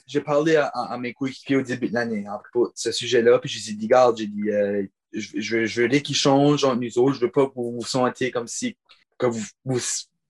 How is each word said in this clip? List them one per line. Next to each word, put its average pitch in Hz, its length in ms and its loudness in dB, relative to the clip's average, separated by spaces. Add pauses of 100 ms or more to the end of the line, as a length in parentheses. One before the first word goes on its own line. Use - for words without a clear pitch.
j'ai 139 140 -2
parlé 151 360 2
à, 143 100 4
à, 120 280 -6
à 123 40 -10
mes 123 140 -8
coéquipiers 135 440 -4
au 131 60 2
début 120 260 -4
de 90 60 -4
l'année 113 320 -2
à 101 120 -10
propos - 300 -2
de - 60 -12
ce - 160 -4
sujet-là, 120 480 4
puis 135 100 -4
j'ai 107 260 -8
dit, « 104 100 -10
Regarde, 123 320 6
j'ai 110 100 -4
dit, 104 240 -4
euh, 101 340 0 (280)
je, - 260 -8
je, 113 280 0
je 110 160 0
veux 117 60 2
dire 143 140 2
qu'ils 139 140 -6
changent 143 480 4
entre 123 160 2
nous 120 180 -4
autres, 135 160 4
je 131 60 -6
veux 120 100 0
pas 139 160 2
que 135 80 -8
vous 120 240 -6
vous 113 80 -8
sentiez 123 460 -2
comme 117 160 -4
si, - 280 -8 (420)
que 127 80 0
vous, 113 180 -2 (200)
vous 131 140 -2 (520)